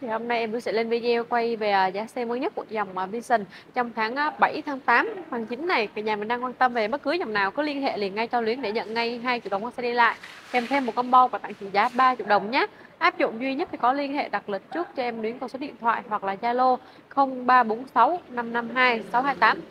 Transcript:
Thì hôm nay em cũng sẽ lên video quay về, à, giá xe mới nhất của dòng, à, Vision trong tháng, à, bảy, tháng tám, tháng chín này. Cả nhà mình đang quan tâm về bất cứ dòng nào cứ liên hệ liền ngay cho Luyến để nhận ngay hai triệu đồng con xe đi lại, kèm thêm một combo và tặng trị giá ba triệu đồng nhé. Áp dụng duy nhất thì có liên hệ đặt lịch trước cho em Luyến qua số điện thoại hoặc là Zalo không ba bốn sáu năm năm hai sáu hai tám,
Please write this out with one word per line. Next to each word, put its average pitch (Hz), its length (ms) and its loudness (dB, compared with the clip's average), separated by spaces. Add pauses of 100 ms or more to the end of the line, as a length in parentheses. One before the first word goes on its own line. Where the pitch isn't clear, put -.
Thì 262 60 -8
hôm 226 200 -4
nay 240 120 0
em 226 120 -2
cũng 240 100 -4
sẽ 190 100 -4
lên 226 180 0
video 233 340 0
quay 233 320 0
về, 208 160 0
à, 190 160 4
giá 196 180 -4
xe 240 200 -8
mới 240 140 -4
nhất 330 160 -4
của - 140 -8
dòng, 202 280 -4
à, 185 80 -2
Vision 226 380 0 (300)
trong 240 220 -2
tháng, 226 200 -2
à, 302 240 0
bảy, 269 260 2
tháng 269 140 -6
tám, 269 300 4 (220)
tháng 233 140 -4
chín 240 220 -6
này. 262 200 2
Cả 214 140 -8
nhà 214 140 -2
mình 208 120 -6
đang 240 160 -2
quan 247 100 -6
tâm 247 200 2
về 220 140 0
bất 277 160 -4
cứ 277 80 -2
dòng 330 220 -2
nào 196 180 2
cứ 285 100 -4
liên 285 200 -2
hệ 247 160 -2
liền 196 180 -4
ngay 226 120 -2
cho 240 140 0
Luyến 233 200 -2
để 208 100 -4
nhận 214 220 -4
ngay 233 300 -2
hai 247 160 0
triệu 196 100 -10
đồng 196 140 -2
con 233 80 -8
xe 247 120 -10
đi 240 100 -2
lại, 233 220 4 (360)
kèm 240 160 0
thêm 269 180 0
một 220 100 -4
combo 247 320 6
và 208 100 -4
tặng - 160 -10
trị 202 200 -12
giá 214 220 4
ba 254 200 4
triệu 202 120 -8
đồng 208 240 4
nhé. 311 140 2 (320)
Áp 349 200 2
dụng 226 240 0
duy 269 140 -2
nhất 349 160 -4
thì 294 100 -10
có 247 120 4
liên 285 200 -2
hệ 285 160 -4
đặt 202 200 -4
lịch 196 240 -6
trước 349 220 -4
cho 254 80 -4
em 226 180 -4
Luyến 233 180 -6
qua 262 80 -8
số 254 120 -10
điện 277 220 -10
thoại 226 280 0
hoặc 208 140 -4
là 196 180 -2
Zalo 247 360 4 (320)
không 262 380 0
ba 254 160 8
bốn 226 200 -2 (100)
sáu 294 260 4 (100)
năm 233 240 -6
năm 233 220 -2
hai 247 260 4 (100)
sáu 240 100 2
hai 277 140 0
tám, 180 240 4 (120)